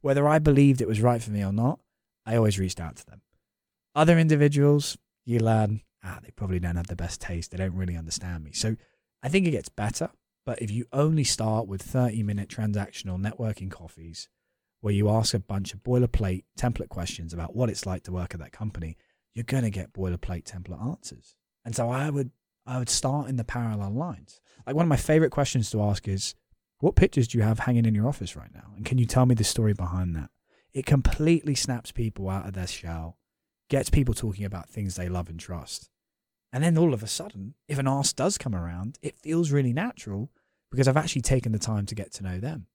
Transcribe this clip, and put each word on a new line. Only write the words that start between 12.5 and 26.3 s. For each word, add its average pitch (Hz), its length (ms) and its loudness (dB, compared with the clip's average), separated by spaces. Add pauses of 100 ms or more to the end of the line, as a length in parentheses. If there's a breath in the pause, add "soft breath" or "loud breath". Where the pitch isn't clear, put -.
networking 104 500 -6
coffees 82 580 -16 (520)
where 104 120 0
you 104 160 4
ask 110 240 2
a 117 60 0
bunch 98 340 -6
of 98 120 -18
boilerplate 117 580 2 (160)
template 117 300 -2
questions 82 440 -10
about 82 220 -8
what 120 160 0
it's - 160 -8
like 92 180 -6
to 90 80 -10
work 90 220 -6
at 85 60 -10
that 73 100 -16
company, 85 460 -8 (360)
you're 117 120 -8
gonna 123 260 0
get 95 220 -8
boilerplate 90 500 -6
template 92 420 -12
answers. - 520 -12 (280)
And 113 120 -6
so 120 120 0
I 135 220 -2
would, 139 220 -2 (340)
I 127 140 -4
would 120 80 -4
start 139 400 -2
in 131 80 -4
the 117 80 -2
parallel 110 460 -4
lines. 127 500 -8 (260 soft breath)
Like, 135 80 -6
one 165 120 4
of - 20 4
my 143 80 6
favorite 156 340 4
questions 131 400 0
to 107 120 0
ask 101 260 0
is, 95 260 -4 (440)